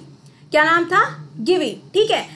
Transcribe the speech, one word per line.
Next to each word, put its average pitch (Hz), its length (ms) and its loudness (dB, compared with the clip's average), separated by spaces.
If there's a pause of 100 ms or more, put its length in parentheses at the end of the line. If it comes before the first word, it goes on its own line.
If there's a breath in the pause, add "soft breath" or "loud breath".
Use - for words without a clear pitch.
(520 loud breath)
क्या 302 120 4
नाम 330 220 2
था? 392 200 2 (320)
गिवी। 285 320 0 (240)
ठीक 427 160 2
है, 285 260 -2